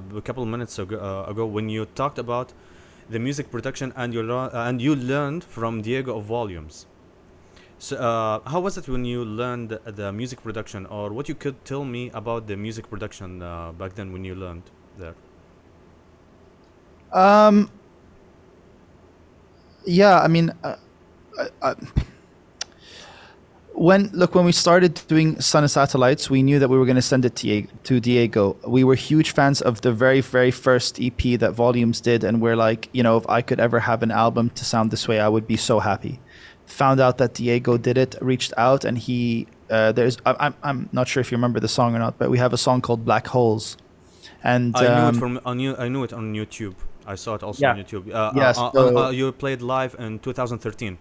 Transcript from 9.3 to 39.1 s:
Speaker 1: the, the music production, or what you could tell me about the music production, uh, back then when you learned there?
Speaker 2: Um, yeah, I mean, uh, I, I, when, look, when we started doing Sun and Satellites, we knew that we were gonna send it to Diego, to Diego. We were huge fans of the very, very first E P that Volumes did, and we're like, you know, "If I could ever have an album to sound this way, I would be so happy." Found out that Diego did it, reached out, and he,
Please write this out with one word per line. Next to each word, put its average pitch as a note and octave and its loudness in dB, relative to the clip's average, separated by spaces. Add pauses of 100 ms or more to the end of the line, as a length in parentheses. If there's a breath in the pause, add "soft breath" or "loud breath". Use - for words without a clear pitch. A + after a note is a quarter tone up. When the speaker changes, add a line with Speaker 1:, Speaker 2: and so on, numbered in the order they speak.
Speaker 1:
the, A2 -14
the G2+ -10
music A#2+ -10
production, G#2 -12
or G#2 -10
what B2+ -10
you D3+ -8
could C3+ -10
tell C#3 -8
me B2 -10
about A2+ -8
the G#2 -8
music G#2+ -10
production, G2 -12
uh, E2+ -12
back F#2 -12
then F#2+ -12
when F#2 -12
you F#2 -10
learned F2 -14 (340)
there? E2+ -16 (2000)
Speaker 2:
Um, G#3 6 (2250)
yeah, F3+ 6
I D#3 4
mean, E3 2 (100)
uh, D3 -8 (640)
I, - -6 (140)
I, C3+ -2 (2000 loud breath)
when, F#3+ 4
look, F3 2
when F3+ 6
we F3 4
started F3 4
doing D#3+ 4
Sun - 2
and C#3+ 2
Satellites, C#3 2
we C3+ 4
knew C#3+ 4
that C3+ 4
we C3 4
were C3 6
gonna B2+ 4
send C3 2
it A#2+ 0
to - -8
Diego, G#2 -2 (140)
to B2+ 2
Diego. A2+ 2 (100)
We B2+ 4
were C3 6
huge D3+ 0
fans C#3 2
of A2+ 0
the B2+ 0
very, C3 4
very B2+ 2
first - 0
E B2 -2
P B2 0
that G#2+ 0
Volumes A#2+ 2
did, A#2 2
and A2+ 0
we're A2+ 2
like, A2+ 0
you B2 0
know, A2+ 6
"If A2+ 0
I A#2 2
could A#2+ -2
ever A#2 2
have A2+ 0
an A2+ 0
album A#2 2
to - -8
sound A2 0
this - -4
way, A2 2
I G#2+ 4
would A2 0
be A2+ 0
so G#2+ 2
happy." G2+ -2 (460 loud breath)
Found C3+ 2
out B2+ 4
that A#2+ 0
Diego A#2+ 0
did A#2+ 0
it, C3 0
reached B2+ -2
out, C3 4
and A2+ -2
he, A#2+ -2 (220)